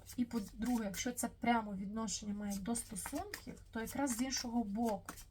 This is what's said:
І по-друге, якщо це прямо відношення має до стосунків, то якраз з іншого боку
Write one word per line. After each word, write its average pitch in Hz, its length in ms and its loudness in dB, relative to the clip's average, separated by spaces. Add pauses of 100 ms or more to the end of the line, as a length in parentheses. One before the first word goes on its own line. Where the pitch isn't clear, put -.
(180)
І 247 80 4
по-друге, 226 600 2
якщо 196 260 0
це 247 160 0
прямо 220 480 2
відношення 208 580 -2
має 202 240 -2
до 214 180 0
стосунків, 285 800 -4 (160)
то 226 100 -2
якраз 247 360 2
з 233 40 0
іншого 240 420 2
боку 208 500 0 (180)